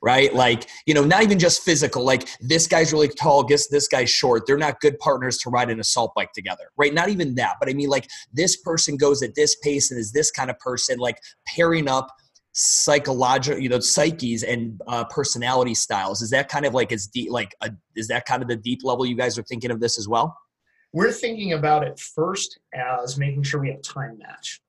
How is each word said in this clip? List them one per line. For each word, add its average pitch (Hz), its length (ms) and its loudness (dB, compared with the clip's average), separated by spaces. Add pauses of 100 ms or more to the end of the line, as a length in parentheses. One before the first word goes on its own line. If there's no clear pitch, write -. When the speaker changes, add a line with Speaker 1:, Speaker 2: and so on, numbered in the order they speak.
Speaker 1:
right? 131 340 4
Like, 123 320 2 (180)
you 156 80 2
know, 143 120 6
not 185 180 6
even 196 160 4
just 170 220 4
physical, 143 420 0
like, 131 240 2 (140)
this 160 260 0
guy's 165 240 2
really 151 160 4
tall, 143 360 4
guess 143 240 2
this 143 200 0
guy's 127 220 0
short. 120 360 2
They're 139 120 4
not 147 240 -2
good 143 180 4
partners 127 400 0
to - 100 -8
ride 123 200 0
an 113 100 -4
assault 113 340 -2
bike 98 200 -4
together, 92 420 -10
right? 147 180 2
Not 170 140 0
even 170 280 -2
that, 113 260 0
but - 80 -2
I 131 40 -2
mean, 143 140 -2
like, 139 220 -2 (240)
this 175 240 0
person 165 400 -2
goes 139 260 4
at 113 100 -6
this 147 220 2
pace 143 360 -2
and 123 80 -8
is 107 120 -6
this 151 180 2
kind 131 200 -6
of 123 100 -8
person, 123 400 -4
like, 123 220 -4 (260)
pairing 165 400 2
up 131 220 0 (420)
psychological, 131 1080 2
you 131 80 -2
know, 123 100 2
psyches 127 640 0
and, 117 440 -4
uh, 117 180 -4
personality 123 720 0
styles. 101 460 -2
Is 113 100 -4
that 135 180 2
kind 143 160 -2
of, 127 80 0
like, 120 180 0
as 104 160 -6
deep, 123 220 -6
like, 113 320 -4
a, 110 100 -6 (240)
is 110 120 -8
that 120 180 -2
kind 131 160 -2
of 120 80 -8
the 120 60 0
deep 120 280 -6
level 127 220 0
you 123 100 -2
guys 120 220 -2
are 113 60 -8
thinking 120 260 -8
of 117 100 -4
this 117 200 -2
as 101 80 -8
well? 120 280 0 (560)
Speaker 2:
We're 196 200 2
thinking 220 420 -4
about 151 340 2
it 107 120 -10
first - 600 -6 (140)
as 127 440 -6
making 143 260 -2
sure 143 180 -2
we 135 80 -2
have - 140 -10
time 113 340 -10
match. - 520 -16